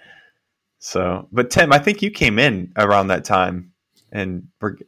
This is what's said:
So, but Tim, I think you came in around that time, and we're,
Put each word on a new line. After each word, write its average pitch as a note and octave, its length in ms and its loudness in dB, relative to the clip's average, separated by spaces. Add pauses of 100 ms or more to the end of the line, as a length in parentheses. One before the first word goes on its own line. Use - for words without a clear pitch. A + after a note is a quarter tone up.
(800)
So, F#2 500 -6
but A#2+ 200 -2
Tim, E3 220 4
I D3 60 8
think G3+ 240 -2
you G#3 80 -2
came A2+ 280 0
in G#2+ 380 0
around G2+ 320 4
that E2+ 160 0
time, F2+ 480 -2 (380)
and F#2+ 380 -8 (120)
we're, G#2 160 -6 (120)